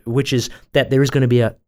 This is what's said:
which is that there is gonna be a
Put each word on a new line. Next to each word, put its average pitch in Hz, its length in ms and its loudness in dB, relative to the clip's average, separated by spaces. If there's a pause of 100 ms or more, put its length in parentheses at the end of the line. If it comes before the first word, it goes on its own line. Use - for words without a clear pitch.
which 131 280 -2
is 120 160 -2 (240)
that 139 160 0
there 135 120 2
is 139 80 2
gonna 131 180 0
be 120 120 2
a 110 160 -2 (120)